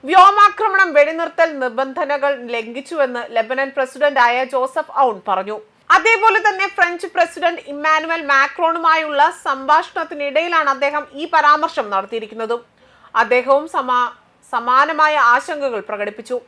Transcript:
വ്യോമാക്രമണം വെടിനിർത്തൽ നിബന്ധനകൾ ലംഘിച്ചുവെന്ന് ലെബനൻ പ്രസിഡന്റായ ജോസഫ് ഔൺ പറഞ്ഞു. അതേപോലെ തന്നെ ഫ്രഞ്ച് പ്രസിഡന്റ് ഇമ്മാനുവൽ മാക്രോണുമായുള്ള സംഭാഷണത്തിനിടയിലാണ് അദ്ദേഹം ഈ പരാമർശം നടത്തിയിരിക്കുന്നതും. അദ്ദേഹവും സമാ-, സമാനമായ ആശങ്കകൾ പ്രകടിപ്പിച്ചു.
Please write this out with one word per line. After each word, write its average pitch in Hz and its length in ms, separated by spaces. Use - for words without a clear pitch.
വ്യോമാക്രമണം 392 920
വെടിനിർത്തൽ 330 520
നിബന്ധനകൾ 269 720
ലംഘിച്ചുവെന്ന് 240 680
ലെബനൻ 262 420
പ്രസിഡന്റായ 262 640
ജോസഫ് 262 520
ഔൺ 208 220
പറഞ്ഞു. 196 300
അതേപോലെ 427 500
തന്നെ 392 280
ഫ്രഞ്ച് 349 400
പ്രസിഡന്റ് 339 480
ഇമ്മാനുവൽ 311 480
മാക്രോണുമായുള്ള 320 920
സംഭാഷണത്തിനിടയിലാണ് 302 1300
അദ്ദേഹം 285 320
ഈ 330 120
പരാമർശം 302 560
നടത്തിയിരിക്കുന്നതും. 214 720
അദ്ദേഹവും 254 520
സമാ-, 247 360
സമാനമായ 294 680
ആശങ്കകൾ 277 460
പ്രകടിപ്പിച്ചു. 214 580